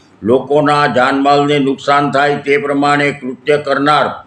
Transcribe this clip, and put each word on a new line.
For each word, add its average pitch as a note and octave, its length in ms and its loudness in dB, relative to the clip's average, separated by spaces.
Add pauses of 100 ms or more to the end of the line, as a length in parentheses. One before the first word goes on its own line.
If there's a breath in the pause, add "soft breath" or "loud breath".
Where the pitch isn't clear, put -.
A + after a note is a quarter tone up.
(220 soft breath)
લોકોના C#3+ 680 2
જાનમાલને C#3 720 2
નુકસાન C#3 520 0
થાય C#3+ 260 0
તે C#3+ 200 0
પ્રમાણે C#3+ 540 0
કૃત્ય C3 460 -4
કરનાર C#3 540 0 (160)